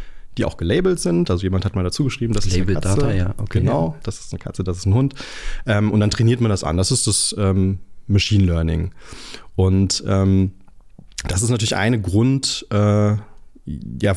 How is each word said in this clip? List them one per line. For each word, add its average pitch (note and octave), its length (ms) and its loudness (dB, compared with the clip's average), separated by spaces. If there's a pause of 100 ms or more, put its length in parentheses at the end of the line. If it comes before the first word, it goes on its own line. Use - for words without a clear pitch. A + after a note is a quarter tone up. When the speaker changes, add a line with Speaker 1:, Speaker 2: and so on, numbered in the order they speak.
(380)
Speaker 1:
die A2 60 0
auch - 140 -4
gelabelt E3+ 420 0
sind. F3 280 0
Also F2+ 140 0
jemand F#2 220 0
hat G2 100 -2
mal F#2 80 0
dazu F2+ 220 -2
geschrieben, A#2 300 -2
das G#2 120 2
ist G2 60 2
eine F#2 80 2
Speaker 2:
Labeled F#2 240 0
Speaker 1:
Katze. G2 160 2
Speaker 2:
Data, B2+ 120 2
ja, F#2+ 240 0
okay. F#2+ 220 -2
Speaker 1:
Genau, D#3 460 0
das - 160 -8
ist - 120 -12
eine F2+ 60 -8
Katze, - 240 -8
das F2+ 160 -4
ist F2 80 -4
ein G2 80 4
Hund. C3 220 2 (500)
Ähm, G#2 240 2
und G#2+ 80 2
dann G#2 120 4
trainiert A#2 300 2
man A2+ 100 2
das G2 120 0
an. D#2+ 140 -2
Das F#2+ 160 0
ist - 160 0
das, - 280 -2
ähm, F#2+ 420 2 (300)
Machine G2+ 360 4
Learning. E2 460 0 (640)
Und, F#2+ 540 2
ähm, F#2+ 420 4 (800)
das F#2 120 -2
ist A2+ 100 0
natürlich A2+ 260 0
eine G#2+ 240 0
Grund-, A#2 720 0
äh, G#2 440 4 (500)
ja, C#2+ 520 -4